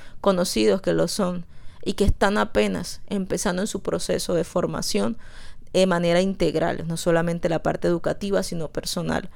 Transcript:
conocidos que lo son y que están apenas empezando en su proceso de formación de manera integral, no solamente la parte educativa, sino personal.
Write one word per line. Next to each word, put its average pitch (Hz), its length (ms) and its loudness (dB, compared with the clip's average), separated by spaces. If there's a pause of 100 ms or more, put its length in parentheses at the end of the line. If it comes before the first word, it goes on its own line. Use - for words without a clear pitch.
(200)
conocidos 196 600 4
que 175 120 0
lo 165 140 4
son 180 400 -2 (380)
y 151 80 0
que - 120 2
están 202 340 4
apenas 208 720 0
empezando 185 540 -2
en 214 60 -2
su - 140 -6
proceso 180 520 -2
de 165 80 2
formación 180 760 -2 (540)
de 185 140 6
manera 175 340 4
integral, 170 640 0
no 165 100 -2
solamente 170 520 0
la 160 140 0
parte 160 260 0
educativa, 175 540 0
sino 170 260 -4
personal. - 680 -4